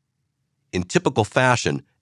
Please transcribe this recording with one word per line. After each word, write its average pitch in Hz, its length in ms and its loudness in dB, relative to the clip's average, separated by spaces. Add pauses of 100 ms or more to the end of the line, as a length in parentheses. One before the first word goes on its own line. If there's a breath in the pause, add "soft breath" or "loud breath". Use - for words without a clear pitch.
(720)
In 92 100 -4
typical - 400 0
fashion, 120 600 0 (180)